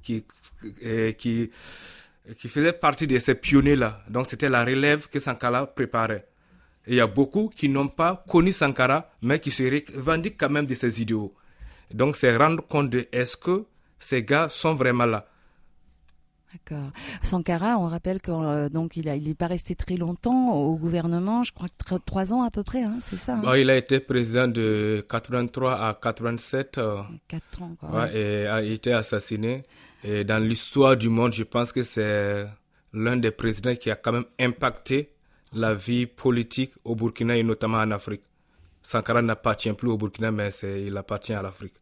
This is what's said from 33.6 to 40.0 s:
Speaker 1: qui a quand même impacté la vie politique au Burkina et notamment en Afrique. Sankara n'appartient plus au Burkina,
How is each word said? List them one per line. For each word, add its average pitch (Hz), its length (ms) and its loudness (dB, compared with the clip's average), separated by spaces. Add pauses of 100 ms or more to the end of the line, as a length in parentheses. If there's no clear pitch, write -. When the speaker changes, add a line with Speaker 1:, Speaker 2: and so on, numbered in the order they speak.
Speaker 1:
qui 120 140 -4
a 107 60 0
quand - 160 -2
même 120 140 0 (140)
impacté 127 720 -2 (440)
la 110 200 0
vie 120 320 0
politique 123 680 -2 (100)
au 117 120 -4
Burkina 117 400 0
et 117 60 2
notamment 113 380 0
en 110 100 0
Afrique. 104 320 -6 (600)
Sankara 117 400 0
n'appartient 110 500 0
plus 120 160 -2
au 110 80 2
Burkina, 110 340 -2